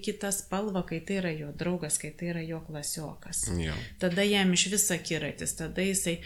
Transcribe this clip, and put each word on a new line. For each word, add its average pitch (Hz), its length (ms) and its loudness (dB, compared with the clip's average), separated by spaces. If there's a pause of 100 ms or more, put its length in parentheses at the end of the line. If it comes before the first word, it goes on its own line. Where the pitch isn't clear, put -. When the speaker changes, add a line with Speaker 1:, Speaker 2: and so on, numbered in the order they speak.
Speaker 1:
kitą 208 280 -2
spalvą, 190 540 0
kai 165 160 -4
tai 190 140 -2
yra 180 180 2
jo 147 200 -6
draugas, 165 460 0
kai 151 120 -8
tai 175 160 -6
yra 170 180 -2
jo 160 160 -4
klasiokas. 156 840 -6 (100)
Speaker 2:
Jo. 80 160 0 (260)
Speaker 1:
Tada 185 240 4
jam 202 300 6
iš 175 140 4
vis 202 240 2
akiratis, 156 640 -2
tada 165 240 -2
jisai, 185 460 2